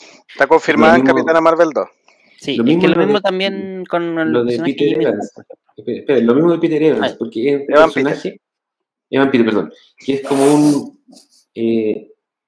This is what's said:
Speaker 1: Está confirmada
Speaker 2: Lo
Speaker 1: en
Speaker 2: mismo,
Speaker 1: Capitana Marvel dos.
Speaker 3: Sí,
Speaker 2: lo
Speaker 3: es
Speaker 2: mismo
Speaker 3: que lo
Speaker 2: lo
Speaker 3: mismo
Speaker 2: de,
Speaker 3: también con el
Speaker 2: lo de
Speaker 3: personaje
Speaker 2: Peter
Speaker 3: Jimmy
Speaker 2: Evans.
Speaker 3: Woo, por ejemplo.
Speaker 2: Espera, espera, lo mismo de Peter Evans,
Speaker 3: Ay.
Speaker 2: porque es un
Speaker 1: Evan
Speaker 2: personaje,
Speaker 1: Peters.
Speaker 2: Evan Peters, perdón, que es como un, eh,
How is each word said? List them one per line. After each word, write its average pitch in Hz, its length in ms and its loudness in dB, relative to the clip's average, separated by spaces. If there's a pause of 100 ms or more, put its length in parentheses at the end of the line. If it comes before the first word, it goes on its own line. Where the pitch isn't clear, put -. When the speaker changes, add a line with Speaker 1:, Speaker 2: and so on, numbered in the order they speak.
(260)
Speaker 1:
Está - 200 -2
confirmada 156 480 4
Speaker 2:
Lo 165 60 4
Speaker 1:
en 131 40 2
Speaker 2:
mismo, 135 100 2
Speaker 1:
Capitana 165 280 0
Marvel 165 320 2
dos. 95 140 -4 (520)
Speaker 3:
Sí, 139 160 -6
Speaker 2:
lo 117 60 0
Speaker 3:
es 117 40 0
Speaker 2:
mismo 165 140 2
Speaker 3:
que 180 80 2
lo 175 60 2
Speaker 2:
lo 170 80 2
Speaker 3:
mismo 208 160 2
Speaker 2:
de, 196 40 -6
Speaker 3:
también 190 600 -6
con 170 340 -4
el 160 140 -2
Speaker 2:
lo 123 120 0
de 120 120 -4
Speaker 3:
personaje 160 160 -4
Speaker 2:
Peter - 160 -2
Speaker 3:
Jimmy 156 160 -2
Speaker 2:
Evans. 107 160 -2
Speaker 3:
Woo, - 140 -14
por - 100 -20
ejemplo. - 320 -20
Speaker 2:
Espera, 110 220 -10
espera, 131 220 0
lo 117 140 4
mismo 165 180 2
de 165 60 -2
Peter 160 240 -2
Evans, 143 200 0 (100)
Speaker 3:
Ay. - 60 -20
Speaker 2:
porque 139 360 -4
es 139 140 -4
un 143 60 -2
Speaker 1:
Evan 156 180 6
Speaker 2:
personaje, 139 300 -4
Speaker 1:
Peters. - 200 -12 (680)
Speaker 2:
Evan 135 200 2
Peters, 113 200 2
perdón, 98 220 -2 (260)
que 135 160 -6
es 135 80 -6
como 139 320 2
un, 147 460 0 (540)
eh, 113 540 -4 (400)